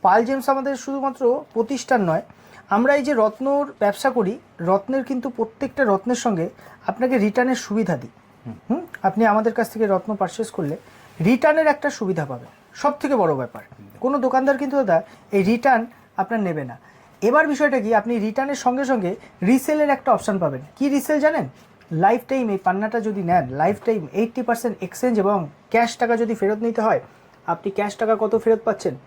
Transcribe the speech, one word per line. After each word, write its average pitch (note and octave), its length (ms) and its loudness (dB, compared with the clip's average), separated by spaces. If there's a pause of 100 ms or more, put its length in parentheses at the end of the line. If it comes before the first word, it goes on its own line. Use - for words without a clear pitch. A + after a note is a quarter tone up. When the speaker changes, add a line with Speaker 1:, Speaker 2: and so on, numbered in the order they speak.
Speaker 1:
পাল G3 220 6
জেমস C4+ 280 -4
আমাদের C4+ 200 -4 (100)
শুধুমাত্র C4+ 380 -4 (320)
প্রতিষ্ঠান A#3 460 0 (100)
নয়, D#3 140 0 (520)
আমরা B3+ 220 2
এই C#4 100 -2
যে D4 40 2 (100)
রত্নর C4+ 440 0 (160)
ব্যবসা G#3 340 0
করি, G#3+ 180 0 (340)
রত্নের G3+ 420 0
কিন্তু B3+ 160 -4 (100)
প্রত্যেকটা C4 540 -4
রত্নের A#3 340 0
সঙ্গে F3+ 220 0 (440)
আপনাকে B3 240 -2 (100)
রিটার্নের B3 420 0
সুবিধা G3+ 360 0
দিই। A#2+ 120 -18 (300)
Speaker 2:
হুম। A2 120 -12 (120)
Speaker 1:
হুম, D#4 140 -2 (260)
আপনি G3 140 0 (100)
আমাদের A3 260 2
কাছ A3 140 0
থেকে A3 200 -2
রত্ন F#3+ 180 -2 (100)
পারচেজ E3+ 360 -4
করলে D3+ 180 -4 (540)
রিটার্নের D4+ 460 4
একটা D4 140 -4 (100)
সুবিধা F#3 320 -2
পাবেন, A#2+ 200 -12 (320)
সব C#4+ 100 2 (100)
থেকে C#4 200 0
বড় D#3+ 180 4
ব্যাপার। A2+ 240 -8
Speaker 2:
হুম। - 240 -20 (160)
Speaker 1:
কোনো C4+ 200 2
দোকানদার C4 380 2
কিন্তু C#4 180 -2
দাদা F#3+ 180 4 (380)
এই G3 140 4
রিটার্ন A#3+ 320 4 (400)
আপনার A3 260 -2
নেবে D#3 220 -4
না। A#2+ 60 -16 (520)
এবার C#4+ 240 4
বিষয়টা C#4 320 0
কি, G#3+ 60 -2 (100)
আপনি A3+ 120 -4 (140)
রিটার্নের C4+ 380 -4
সঙ্গে B3+ 260 0
সঙ্গে G3+ 200 0 (400)
রিসেলের D4 460 2
একটা C4+ 200 -2
অপশন G3 260 -2
পাবেন। C3 200 -4 (140)
কি C4 80 -2 (100)
রিসেল C#4+ 300 0
জানেন? D4+ 220 2 (580)
লাইফ A#3 160 4 (100)
টাইম C4 140 0 (100)
এই F#3+ 120 -4
পান্নাটা G#3+ 400 -2
যদি G3+ 240 -4
নেন, F3 140 4 (160)
লাইফ F#3+ 160 2 (100)
টাইম A3 160 0 (180)
এইটটি A#3 280 -2
পার্সেন্ট A#3 260 -2 (120)
এক্সচেঞ্জ B3 280 -2 (100)
এবং G3+ 140 2 (340)
ক্যাশ A3+ 180 2 (100)
টাকা A#3 220 2
যদি A3+ 180 0
ফেরত G#3 260 0
নিতে A#3 200 -2
হয়, G3+ 140 2 (520)
আপনি E3+ 160 -6 (100)
ক্যাশ G3+ 220 -2
টাকা A3 220 2
কত G#3 100 -2 (120)
ফেরত A3 220 4
পাচ্ছেন? F#3+ 280 -2 (120)